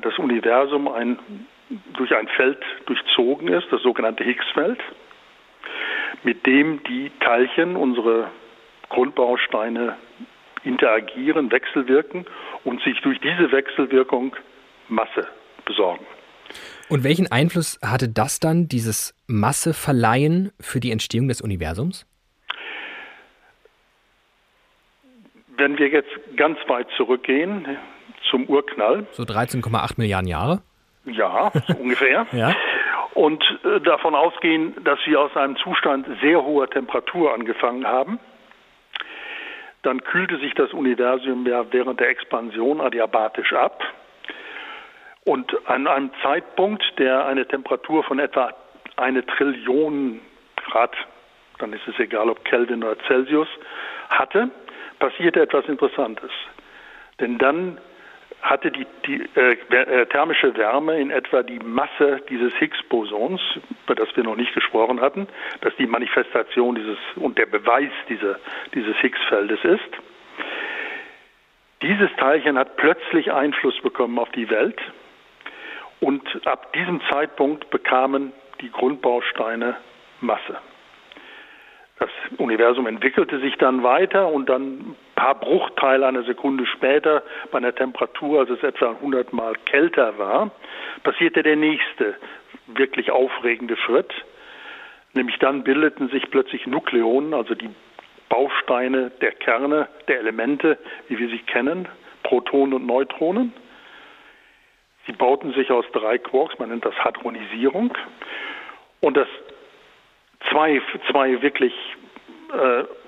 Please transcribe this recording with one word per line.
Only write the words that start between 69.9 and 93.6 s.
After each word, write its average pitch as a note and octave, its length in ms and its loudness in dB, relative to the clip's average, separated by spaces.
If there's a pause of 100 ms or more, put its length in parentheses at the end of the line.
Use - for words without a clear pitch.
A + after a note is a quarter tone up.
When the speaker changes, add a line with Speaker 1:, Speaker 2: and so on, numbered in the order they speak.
Speaker 1:
Dieses G3 360 2
Teilchen C#3 420 2
hat C3 180 -2
plötzlich D#3+ 560 2
Einfluss C#3 480 0
bekommen A#2+ 380 -2
auf A#2+ 140 -2
die A2+ 180 -4
Welt A#2 280 0 (1200)
und C#3 440 -2
ab - 280 -4
diesem F3 360 -2
Zeitpunkt D3 600 0
bekamen C3+ 600 2 (300)
die B2+ 80 -12
Grundbausteine A#2+ 1080 -2 (460)
Masse. - 360 -2 (1400)
Das - 120 -2 (280)
Universum A#2+ 500 4
entwickelte C3 520 0
sich C3+ 160 -4
dann C3 260 2
weiter F#3 460 4
und C#3 220 0
dann B2+ 140 2
ein C3+ 320 -10 (200)
paar C3 180 2
Bruchteile C3+ 720 2
einer C3 180 0
Sekunde C3 420 -2
später, D3 580 2 (280)
bei C#3 60 0
einer B2 160 0
Temperatur, C3 680 0
als B2 80 0
es B2 140 -4
etwa B2 360 0
hundert C3 320 -2
Mal A2+ 220 -4 (100)
kälter C#3 540 2
war, A#2+ 340 0 (520)
passierte D#3 380 2
der D3+ 140 4
nächste D3 600 0 (520)
wirklich B2 440 0
aufregende A#2+ 640 0